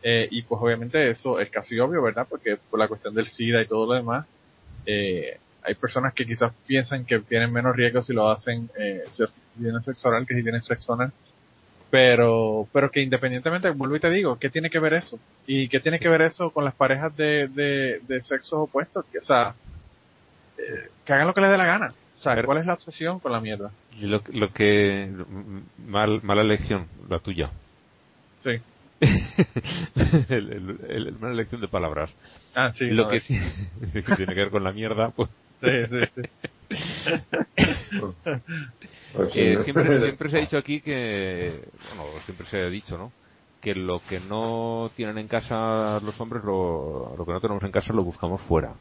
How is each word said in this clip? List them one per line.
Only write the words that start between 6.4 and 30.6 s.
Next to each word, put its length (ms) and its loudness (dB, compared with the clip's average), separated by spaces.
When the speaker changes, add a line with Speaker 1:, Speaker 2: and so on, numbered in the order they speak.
Speaker 1:
piensan 380 0
que 140 2
tienen 340 0
menos 240 2
riesgo 240 4
si 140 -4
lo 160 4
hacen, 480 -2
eh, 320 -4
si 120 -2
tienen 220 -2
sexo 260 -2
oral 180 2
que 80 -4
si 80 0
tienen 200 -2
sexo 320 -2
anal. 180 -2
Pero, 840 6
pero 180 4
que 120 0
independientemente, 680 0
vuelvo 260 -2
y 40 -2
te 100 2
digo, 280 2
¿qué 100 -2
tiene 220 -2
que 80 0
ver 160 4
eso? 240 -2
¿Y 220 0
qué 120 2
tiene 180 0
que 100 2
ver 140 8
eso 280 2
con 140 0
las 100 -2
parejas 420 2
de, 320 2
de, 580 0
de 160 -4
sexos 460 -4
opuestos? 440 -4
Que, 60 -6
o 40 -10
sea, 320 4
eh, 320 -10
que 80 0
hagan 140 4
lo 80 0
que 80 2
les 80 8
dé 80 6
la 80 4
gana. 220 2
O 80 -20
sea, 140 2
Speaker 2:
Pero 100 0
Speaker 1:
¿cuál 120 2
es 80 -2
la 80 0
obsesión 440 -6
con 140 -4
la 80 0
mierda? 300 -6
Speaker 2:
Y 60 -6
lo, 160 2
lo 200 0
que, 520 4
m-, 580 -12
mal, 340 0
mala 200 2
elección, 440 2
la 100 -2
tuya. 320 -4
Speaker 1:
Sí. 60 -2
Speaker 2:
<laughs> 1300 2
El, 240 -2
el, 260 -8